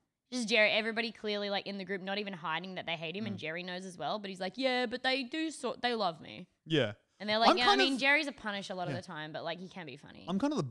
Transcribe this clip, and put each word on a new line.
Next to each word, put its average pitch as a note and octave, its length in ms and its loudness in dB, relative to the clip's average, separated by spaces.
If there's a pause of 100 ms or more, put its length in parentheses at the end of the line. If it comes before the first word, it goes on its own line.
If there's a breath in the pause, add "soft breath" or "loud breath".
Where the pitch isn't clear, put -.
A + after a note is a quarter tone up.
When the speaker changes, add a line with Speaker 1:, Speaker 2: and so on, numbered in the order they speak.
(320)
Speaker 1:
Just A#3+ 160 -2
Jerry, G#3+ 240 6
everybody A3 400 0
clearly, G#3 380 -4
like, G3+ 180 -2
in G3 100 -6
the F#3+ 60 -6
group, F#3 180 -4
not G3 160 -4
even G3+ 160 -4
hiding E3+ 400 -4
that E3+ 100 -6
they E3 120 -4
hate D#3+ 200 -6
him, A3 100 -4
and G#3+ 100 -4
Speaker 2:
Mm. - 40 -8
Speaker 1:
Jerry D#3+ 220 -6
knows F3+ 240 -8
as F3 100 -14
well, D#3+ 220 -4
but G3 100 -8
he's F#3+ 120 -8
like, F#3+ 160 -4
"Yeah, B3 300 2
but B3 180 -4
they C4 180 2
do D#4+ 300 -2
sort, - 280 -6
they A#3+ 140 0
love F#3+ 260 0
me." C3+ 280 -14 (180)
Speaker 2:
Yeah. C#3 260 4 (280)
Speaker 1:
And G3+ 100 -6
they're G#3+ 80 2
like, A3+ 120 8
Speaker 2:
I'm E4+ 80 8
Speaker 1:
"Yeah, B3 60 4
I - 40 8
Speaker 2:
kind G4+ 100 6
Speaker 1:
mean, D#4+ 160 4
Speaker 2:
of A#3 60 -2
Speaker 1:
Jerry's C#4 260 6
a C#4 60 -6
punish G3+ 380 -8
a G3 40 -4
lot F3+ 140 -4
of D3 60 -4
Speaker 2:
Yeah. C3 60 -4
Speaker 1:
the F#3 60 -12
time, D#3 260 -8
but, C3+ 120 -6
like, E3 160 -4
he F#3 80 -12
can F3 180 -12
be B2+ 100 -12
funny." - 320 -18
Speaker 2:
I'm F#3+ 120 2
kind D4 120 2
of D4+ 40 0
the F#3 140 2